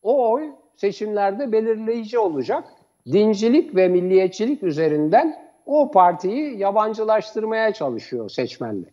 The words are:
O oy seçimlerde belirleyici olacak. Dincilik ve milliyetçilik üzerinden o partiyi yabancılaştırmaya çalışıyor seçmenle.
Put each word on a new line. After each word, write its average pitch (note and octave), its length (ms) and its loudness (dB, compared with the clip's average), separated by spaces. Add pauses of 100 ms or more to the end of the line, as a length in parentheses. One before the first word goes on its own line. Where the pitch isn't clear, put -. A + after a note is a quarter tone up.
O A#3+ 280 2
oy D4 180 -2 (260)
seçimlerde G#3 760 -2
belirleyici A3 680 -2
olacak. F#3+ 440 -2 (480)
Dincilik G#3+ 640 2
ve F#3 120 6
milliyetçilik F#3 760 2
üzerinden D#3+ 800 0 (200)
o D4 260 2
partiyi G3 680 2
yabancılaştırmaya G#3+ 1160 -2
çalışıyor A#2 560 -6
seçmenle. A2+ 640 -6